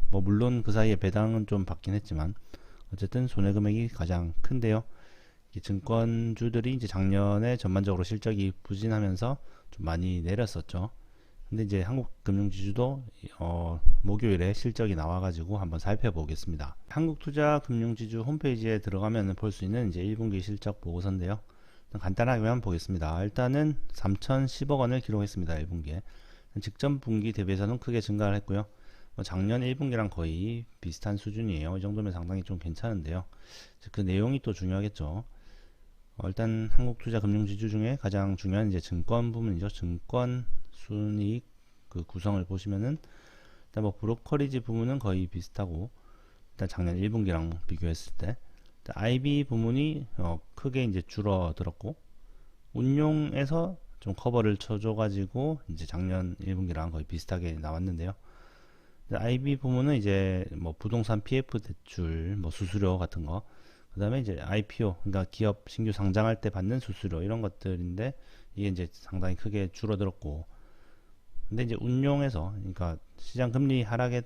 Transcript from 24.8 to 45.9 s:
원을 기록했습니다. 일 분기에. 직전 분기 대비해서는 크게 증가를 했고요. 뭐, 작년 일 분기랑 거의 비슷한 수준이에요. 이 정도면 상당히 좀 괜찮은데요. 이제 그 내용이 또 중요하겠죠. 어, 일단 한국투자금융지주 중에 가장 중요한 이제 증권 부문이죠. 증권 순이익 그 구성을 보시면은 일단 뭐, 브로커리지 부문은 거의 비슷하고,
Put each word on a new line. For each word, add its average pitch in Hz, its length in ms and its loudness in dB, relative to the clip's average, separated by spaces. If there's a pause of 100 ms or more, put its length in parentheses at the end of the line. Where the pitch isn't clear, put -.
원을 123 200 2
기록했습니다. 101 580 -2
일 76 80 -4
분기에. 82 360 -6 (580)
직전 139 380 -2
분기 113 340 0
대비해서는 101 460 0
크게 117 220 -2
증가를 104 360 0
했고요. 101 300 -2 (480)
뭐, - 80 -8
작년 104 400 0
일 127 140 -2
분기랑 117 340 -2
거의 92 560 -4 (140)
비슷한 101 360 -4
수준이에요. 98 600 -4
이 95 40 -4
정도면 104 320 -4
상당히 90 300 -6
좀 95 160 -6
괜찮은데요. 87 640 -6 (540)
이제 - 140 -18
그 - 80 -6
내용이 104 400 2
또 117 120 -4
중요하겠죠. 92 720 -4 (920)
어, - 100 -8
일단 110 460 -2
한국투자금융지주 107 960 4
중에 110 320 0
가장 98 360 0
중요한 101 320 0
이제 92 120 0
증권 117 500 0
부문이죠. 107 380 -2
증권 123 760 -2 (260)
순이익 104 720 -2 (440)
그 87 160 -6
구성을 95 400 -2
보시면은 101 540 -4 (680)
일단 - 160 -4
뭐, 104 140 0
브로커리지 131 640 -2
부문은 117 380 -2
거의 92 280 0
비슷하고, 90 640 -6 (600)